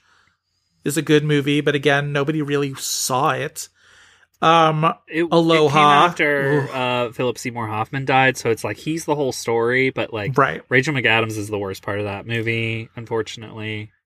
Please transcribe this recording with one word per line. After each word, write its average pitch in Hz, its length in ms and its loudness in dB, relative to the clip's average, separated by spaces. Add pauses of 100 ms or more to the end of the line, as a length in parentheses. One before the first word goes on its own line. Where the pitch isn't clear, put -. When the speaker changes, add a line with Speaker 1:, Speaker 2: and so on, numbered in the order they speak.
(840)
Speaker 1:
is 147 140 -2
a 151 40 0
good 151 220 4
movie, 147 380 0
but 143 120 2
again, 143 380 0
nobody 151 300 -2
really 143 320 -2
saw 135 560 -2
it. 131 400 -8 (720)
Um, 160 420 4 (240)
Speaker 2:
It, 160 160 -2
it 170 80 -2
Speaker 1:
Aloha. 165 400 4
Speaker 2:
came 147 380 6
after, 143 420 0 (120)
Speaker 1:
Oof. 131 100 -8
Speaker 2:
uh, 123 380 -2
Philip 123 260 -4
Seymour 117 300 -6
Hoffman 113 360 -4
died, 131 320 4
so 120 140 -2
it's 110 140 -2
like 104 120 -6
he's 160 300 -6
the 151 80 0
whole 139 180 -2
story, 120 560 0
but, 117 240 -6
like, 110 240 -4
Speaker 1:
Right. 135 320 0
Speaker 2:
Rachel 131 260 2
McAdams 113 440 2
is 104 100 -6
the 104 100 -4
worst 95 240 -8
part 101 160 -6
of 104 60 -4
that 101 220 -8
movie, 113 720 -4
unfortunately. 110 960 -8 (160)